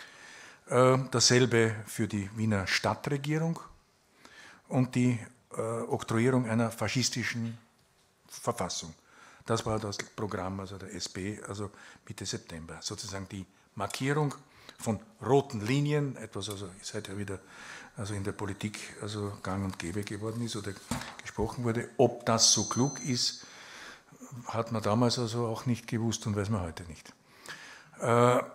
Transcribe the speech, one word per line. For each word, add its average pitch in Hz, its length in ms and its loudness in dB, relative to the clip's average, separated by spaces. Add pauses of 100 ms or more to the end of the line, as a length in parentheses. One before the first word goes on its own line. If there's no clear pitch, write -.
(680)
äh, 127 300 8 (120)
dasselbe 117 640 6 (120)
für 110 200 -2
die 98 300 -2
Wiener 104 320 2
Stadtregierung 147 920 0 (1080)
und 127 260 2
die, 123 240 4 (380)
äh, - 40 -2
Oktroyierung 117 880 2
einer 113 220 2
faschistischen 113 880 -2 (720)
Verfassung. - 680 -4 (520)
Das 113 200 0
war 110 140 0
das 104 180 -6
Programm, 98 640 -6
also 95 180 -10
der 92 160 -14
S 87 140 -8
P, 101 400 -6
also 101 240 -6 (340)
Mitte 101 180 -10
September. 82 560 -10
Sozusagen 98 480 -8
die 95 160 -10 (300)
Markierung 135 580 0 (460)
von 107 220 0 (260)
roten 135 340 4
Linien, 143 560 2
etwas, 107 320 -8
also 98 200 -6 (140)
seither 101 360 -8
wieder, 98 220 -6 (560)
also 104 180 -6
in 98 100 -4
der 98 80 -2
Politik, 104 460 -6 (240)
also 104 300 -6 (100)
gang 98 220 -2
und 95 140 -4
gäbe 92 260 -4
geworden 110 380 -6
ist 113 140 -6
oder 101 160 -6 (480)
gesprochen - 440 -4
wurde. 117 240 0 (100)
Ob - 260 4
das 113 280 6
so 107 120 4
klug 131 400 0
ist, - 400 -2 (1000)
hat 117 260 -2
man 110 100 -2
damals 113 360 4
also 117 280 0
auch 113 200 -4
nicht 120 200 0
gewusst 113 400 0
und 101 100 0
weiß 98 120 0
man 104 140 0
heute 85 220 -8
nicht. - 280 -16 (880)
Äh, 123 400 6 (140)